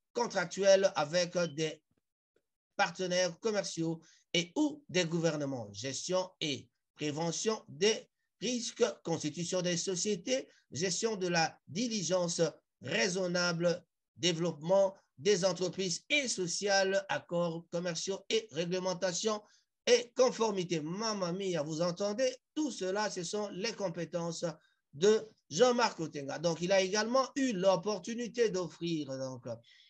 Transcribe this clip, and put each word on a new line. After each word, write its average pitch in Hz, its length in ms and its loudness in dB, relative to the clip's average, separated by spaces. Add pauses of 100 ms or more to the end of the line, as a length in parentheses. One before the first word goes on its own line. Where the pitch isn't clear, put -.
(140)
contractuels 196 800 4
avec 170 420 0 (180)
des 156 260 -4 (920)
partenaires 180 640 2
commerciaux 170 640 -2 (320)
et 175 220 0
ou 294 340 0
des 170 160 2
gouvernements, 151 680 -2
gestion 135 580 -4 (120)
et 131 260 -4 (280)
prévention 165 720 -2
des 180 420 0 (320)
risques, 233 420 -4 (200)
constitution 170 580 -2
des 175 160 0
sociétés, 208 720 -2 (240)
gestion 190 440 -2
de 180 120 -2
la 165 300 2 (100)
diligence 180 720 0 (400)
raisonnable, 175 1040 0 (300)
développement 170 800 2 (220)
des 180 280 2
entreprises 180 640 -2
et 294 180 2
sociales, 196 840 0
accords 170 640 -2
commerciaux 175 580 -4
et 226 220 0
réglementations 185 880 -2 (440)
et 240 300 4
conformité. 202 640 2
Mamma 185 520 -4
mia, 185 300 -2
vous 156 200 -4
entendez, 208 540 0 (200)
tout 302 160 0
cela, 196 400 -2
ce 185 120 -6
sont 208 260 -4
les 208 240 -6
compétences 170 720 -4 (480)
de 208 360 4 (200)
Jean-Marc 233 500 4
Otenga. 147 400 -6
Donc, 160 220 0
il 175 100 0
a 196 100 6
également 220 540 2
eu 262 180 0
l'opportunité 202 960 0
d'offrir, 165 680 -4
donc, 131 280 -8 (440)